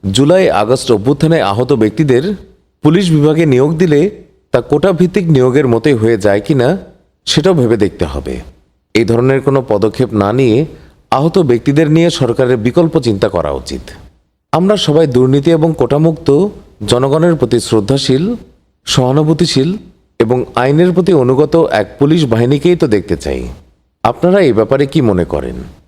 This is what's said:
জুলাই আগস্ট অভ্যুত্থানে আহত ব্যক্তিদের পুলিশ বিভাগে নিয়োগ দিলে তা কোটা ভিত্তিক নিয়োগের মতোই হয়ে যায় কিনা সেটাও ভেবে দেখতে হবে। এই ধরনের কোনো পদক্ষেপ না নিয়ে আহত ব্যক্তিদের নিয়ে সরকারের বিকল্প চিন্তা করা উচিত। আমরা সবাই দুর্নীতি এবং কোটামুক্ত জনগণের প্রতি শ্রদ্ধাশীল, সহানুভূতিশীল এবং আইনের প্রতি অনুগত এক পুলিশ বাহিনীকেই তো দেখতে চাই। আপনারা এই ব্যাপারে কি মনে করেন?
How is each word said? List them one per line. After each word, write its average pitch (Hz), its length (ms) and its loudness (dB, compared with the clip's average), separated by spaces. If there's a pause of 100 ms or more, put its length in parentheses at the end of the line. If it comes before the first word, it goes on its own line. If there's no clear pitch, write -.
(120)
জুলাই 156 380 2
আগস্ট 107 420 -2
অভ্যুত্থানে 143 500 0
আহত 110 300 -2
ব্যক্তিদের 123 500 0 (640)
পুলিশ 175 260 2
বিভাগে 156 360 2
নিয়োগ 135 280 2
দিলে 156 260 2 (500)
তা 123 100 0
কোটা 151 320 0
ভিত্তিক 180 360 0
নিয়োগের 131 400 2
মতোই 117 260 2
হয়ে 113 220 0
যায় 101 240 0
কিনা 127 280 -2 (580)
সেটাও 180 280 0
ভেবে 120 220 2
দেখতে 95 280 -2
হবে। 69 300 -8 (600)
এই 113 100 2
ধরনের 123 360 0
কোনো 139 280 0
পদক্ষেপ 107 440 -2
না 101 200 0
নিয়ে 120 240 2 (540)
আহত 147 280 0
ব্যক্তিদের 139 520 0
নিয়ে 165 200 2
সরকারের 127 460 0
বিকল্প 123 440 0
চিন্তা 110 280 -2
করা 78 220 -4
উচিত। 67 340 -10 (680)
আমরা 190 240 0
সবাই 160 300 2
দুর্নীতি 135 440 2
এবং 165 280 2
কোটামুক্ত 151 500 0 (580)
জনগণের 139 480 2
প্রতি 120 260 -2
শ্রদ্ধাশীল, 127 640 -2 (600)
সহানুভূতিশীল 143 840 0 (500)
এবং 120 180 0 (160)
আইনের 147 380 2
প্রতি 180 220 0
অনুগত 131 400 2 (180)
এক 98 140 0 (120)
পুলিশ 156 260 2
বাহিনীকেই 135 520 0
তো 165 100 0
দেখতে 98 300 -2
চাই। 67 240 -6 (640)
আপনারা 180 360 0
এই 147 120 2
ব্যাপারে 135 340 0
কি 151 140 -2
মনে 95 240 0
করেন? 64 320 -8 (320)